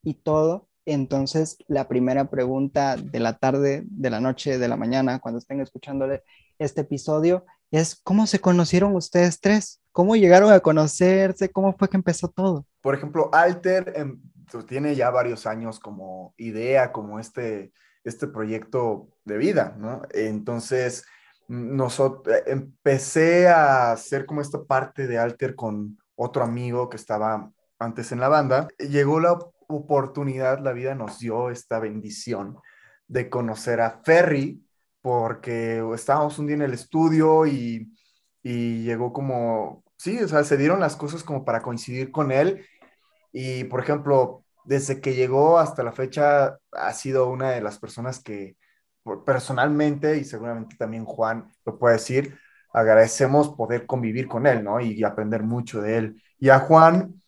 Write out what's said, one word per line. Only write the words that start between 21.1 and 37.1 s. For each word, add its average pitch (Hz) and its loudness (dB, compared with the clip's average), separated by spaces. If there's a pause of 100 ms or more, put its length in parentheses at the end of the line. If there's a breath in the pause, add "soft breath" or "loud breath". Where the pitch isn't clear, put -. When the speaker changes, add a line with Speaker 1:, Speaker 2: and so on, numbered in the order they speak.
Speaker 2:
nosot-, 131 -4
eh, 127 2
empecé 160 2
a 139 6
hacer 135 -4
como 151 -6
esta 143 -8
parte 135 -4
de 117 -4
Alter 120 -4
con 104 -8 (180)
otro 120 -2
amigo 120 -4
que 113 -14
estaba 107 -4 (280)
antes 117 -8
en 123 -6
la 127 0
banda. 143 2 (100)
Llegó 143 0
la 170 2 (300)
oportunidad, 139 -2
la 135 -4
vida 127 -6
nos 110 -12
dio 117 -4
esta 120 -8
bendición 107 -8 (500 soft breath)
de 123 -6
conocer 117 -4
a 113 -2
Ferry, 160 2 (380)
porque 117 -4 (120)
estábamos 147 0
un 147 -6
día 147 -2
en 147 -2
el 135 -2
estudio 156 2